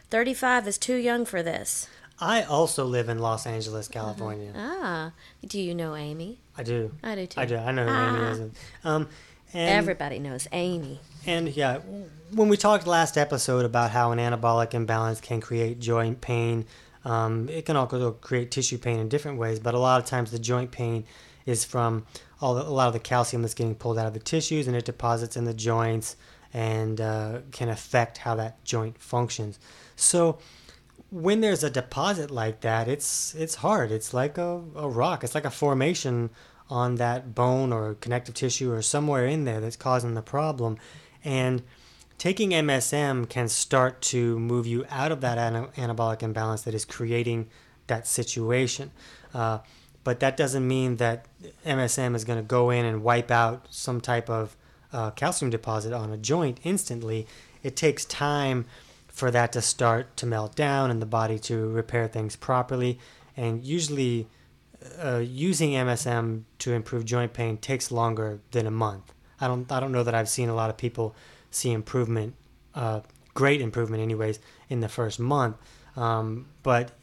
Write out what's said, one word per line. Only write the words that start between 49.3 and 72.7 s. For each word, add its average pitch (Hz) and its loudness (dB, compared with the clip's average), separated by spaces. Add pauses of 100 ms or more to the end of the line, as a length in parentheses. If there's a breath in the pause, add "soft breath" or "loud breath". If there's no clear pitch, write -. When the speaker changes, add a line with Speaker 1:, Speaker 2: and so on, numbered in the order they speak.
Speaker 2:
Uh, 113 -2 (440 loud breath)
but 123 0
that 135 2
doesn't 135 2
mean 127 2
that 117 0 (400)
M 139 0
S 123 0
M 123 0
is 110 -2
gonna 113 -2
go 123 4
in 120 4
and 110 0
wipe 120 4
out 117 4
some - -4
type 120 0
of, 110 -2 (380 soft breath)
uh, 113 -4
calcium 147 0
deposit 110 -2
on 107 -4
a 107 -8
joint 131 0
instantly. 117 -2 (360 loud breath)
It 135 -4
takes 147 2
time 139 0 (420 loud breath)
for 127 0
that 120 4
to 120 -2
start 120 2
to 123 -4
melt 107 -2
down 139 2
and 113 0
the 113 -4
body 110 0
to 110 -2
repair 113 0
things 107 -4
properly. 123 0 (400 loud breath)
And 117 -2
usually, 135 0 (760 soft breath)
uh, 127 -2
using 147 2
M 127 2
S 120 0
M 113 0 (140)
to 123 -2
improve 117 -2
joint 120 0
pain 113 -2
takes 131 -4
longer 110 0 (140)
than 117 2
a 110 0
month. 107 -2 (280 soft breath)
I 131 0
don't, 123 -2
I 131 0
don't 135 -2
know 123 2
that 117 0
I've 110 2
seen 120 0
a 117 0
lot 113 0
of 107 -6
people 113 -4 (360 loud breath)
see - -2
improvement, 113 0 (400)